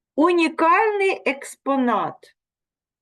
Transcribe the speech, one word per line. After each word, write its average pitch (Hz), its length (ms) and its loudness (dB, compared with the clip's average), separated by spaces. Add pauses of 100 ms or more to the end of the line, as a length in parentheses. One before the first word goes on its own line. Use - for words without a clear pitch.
(140)
Унікальний 359 1120 2
експонат, 247 1120 -4 (640)